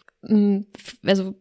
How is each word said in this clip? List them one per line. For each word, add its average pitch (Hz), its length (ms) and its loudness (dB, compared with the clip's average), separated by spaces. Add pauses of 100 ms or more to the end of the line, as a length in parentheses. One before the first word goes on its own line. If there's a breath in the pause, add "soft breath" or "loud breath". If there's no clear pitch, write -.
(220)
mm, 202 380 2 (160)
f-, - 300 -18
also 190 360 0